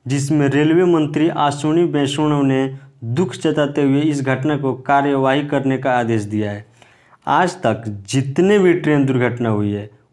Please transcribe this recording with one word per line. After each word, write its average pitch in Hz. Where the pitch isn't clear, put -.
जिसमें 143
रेलवे 156
मंत्री 156
अश्विनी 151
वैष्णव 147
ने 135
दुख 127
जताते 147
हुए 139
इस 147
घटना 135
को 139
कार्यवाही 139
करने 135
का 135
आदेश 117
दिया 104
है। 104
आज 170
तक 113
जितने 175
भी 180
ट्रेन 147
दुर्घटना 120
हुई 104
है, 104